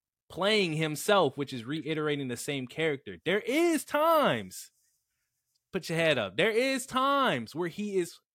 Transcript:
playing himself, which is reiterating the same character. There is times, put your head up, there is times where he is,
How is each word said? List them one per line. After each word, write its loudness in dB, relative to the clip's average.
playing 2
himself, 2
which -6
is -8
reiterating -4
the -4
same -6
character. -4
There 0
is 0
times, 2
put -6
your -2
head 4
up, -2
there 2
is 0
times 0
where -4
he -4
is, -4